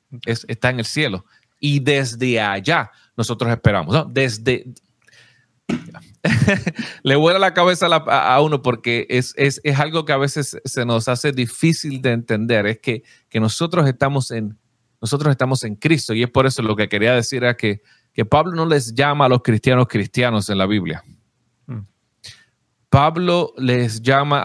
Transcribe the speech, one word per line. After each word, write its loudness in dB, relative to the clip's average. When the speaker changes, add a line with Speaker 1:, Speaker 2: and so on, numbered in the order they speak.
Speaker 1:
es, -4
está -2
en -4
el -4
cielo. -4
Y 0
desde 0
allá -2
nosotros -2
esperamos, 0
¿no? 2
Desde, -4
<laughs> -2
le 2
vuela 4
la 2
cabeza 2
a 2
la, 2
a, 4
a 6
uno 0
porque -2
es, -2
es, 0
es 0
algo -2
que -2
a 2
veces -4
se -4
nos 0
hace -2
difícil -2
de 2
entender. 0
Es -2
que, -6
que -2
nosotros 0
estamos -2
en, -8
nosotros 0
estamos -2
en -8
Cristo. 0
Y 0
es -2
por 2
eso -2
lo -2
que 0
quería 2
decir -2
era 0
que, -4
que -2
Pablo 2
no 0
les 0
llama 2
a 4
los 2
cristianos 2
cristianos -2
en -2
la 2
Biblia. -2
Speaker 2:
Mm. -12
Speaker 1:
Pablo 2
les 0
llama 2